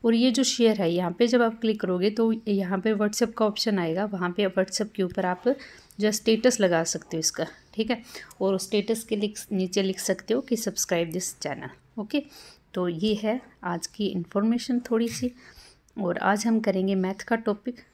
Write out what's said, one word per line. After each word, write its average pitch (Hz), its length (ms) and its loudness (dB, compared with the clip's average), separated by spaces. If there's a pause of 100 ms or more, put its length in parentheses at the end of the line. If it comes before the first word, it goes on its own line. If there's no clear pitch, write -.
और 233 80 6
ये 240 180 4
जो 233 120 2
share 220 380 4
है 170 120 2
यहाँ 175 180 0
पे 233 160 2
जब 240 140 4
आप 226 200 2
click 214 200 0
करोगे 180 280 2
तो 226 220 2 (160)
यहाँ 196 320 0
पे 220 140 0
WhatsApp 208 440 0
का 220 80 4
option 208 340 0
आएगा, 170 260 0
वहाँ 180 260 -2
पे 202 140 0
WhatsApp 190 500 -2
के 190 80 0
ऊपर 180 220 -2
आप 180 220 -2
जो - 580 -4
है 214 60 4
स्टेटस 226 480 2
लगा 175 240 4
सकते - 340 -6
हो - 20 -2
इसका, - 260 -2 (280)
ठीक 220 180 -2
है। 233 100 -2 (400)
और 190 180 2
स्टेटस 214 440 0
के 220 120 -4
लिख-, 208 360 -4
नीचे 185 320 0
लिख 190 160 -2
सकते - 340 -2
हो 262 80 0
कि 233 160 -2
subscribe 175 540 -2
this - 280 -6
channel, 143 300 -8 (320)
okay। 277 220 -2 (500)
तो 180 140 -2
ये 175 260 0
है 214 280 -2 (220)
आज 175 240 -4
की 208 200 -4
information 226 720 0 (120)
थोड़ी 233 180 2
सी। 247 220 -4 (680)
और 175 200 -2
आज 208 300 2
हम 226 120 4
करेंगे 190 360 0
math 190 280 -2
का 233 120 0
topic 226 460 -4 (120)